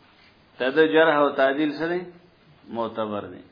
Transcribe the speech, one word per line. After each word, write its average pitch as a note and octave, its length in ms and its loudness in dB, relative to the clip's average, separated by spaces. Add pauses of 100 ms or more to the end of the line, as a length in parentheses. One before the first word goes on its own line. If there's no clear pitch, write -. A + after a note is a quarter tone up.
(580)
ته - 120 -4
د D3+ 100 2 (140)
جرح D#3+ 240 4
او D3 120 4
تعدیل C#3 500 0
سره E3+ 200 -4 (760)
معتبر G#2+ 500 -6
دی. F#2 260 -18